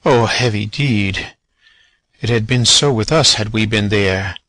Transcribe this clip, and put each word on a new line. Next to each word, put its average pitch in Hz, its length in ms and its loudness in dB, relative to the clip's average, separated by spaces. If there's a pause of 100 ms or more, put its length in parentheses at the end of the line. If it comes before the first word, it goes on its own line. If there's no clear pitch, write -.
Oh, 120 220 4
heavy 107 400 -2
deed! 104 640 -2 (880)
It 110 80 -6
had 113 160 2
been 123 200 0
so 143 280 2
with 110 180 -2
us 156 220 2
had 107 180 -4
we 110 140 0
been 104 240 0
there. 95 460 0 (140)